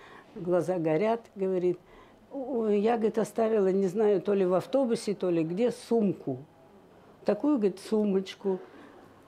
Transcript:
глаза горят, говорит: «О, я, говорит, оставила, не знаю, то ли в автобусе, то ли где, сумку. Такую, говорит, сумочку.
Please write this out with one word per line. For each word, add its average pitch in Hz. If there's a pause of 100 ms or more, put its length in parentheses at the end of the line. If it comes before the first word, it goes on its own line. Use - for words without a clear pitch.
(360)
глаза 175
горят, 175 (140)
говорит: 180 (520)
«О, 262
я, 208
говорит, 214
оставила, 214
не 196
знаю, 202
то 202
ли 196
в 180
автобусе, 226
то 180
ли 170
где, 185
сумку. 202 (840)
Такую, 277
говорит, 196
сумочку. 196 (680)